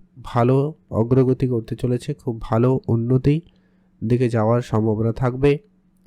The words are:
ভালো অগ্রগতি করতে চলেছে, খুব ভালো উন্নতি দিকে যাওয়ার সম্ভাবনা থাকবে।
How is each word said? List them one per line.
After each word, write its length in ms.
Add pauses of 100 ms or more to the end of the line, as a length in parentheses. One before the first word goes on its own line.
(240)
ভালো 340 (320)
অগ্রগতি 580
করতে 280
চলেছে, 380
খুব 280
ভালো 280 (180)
উন্নতি 480 (640)
দিকে 280
যাওয়ার 320
সম্ভাবনা 500
থাকবে। 400 (560)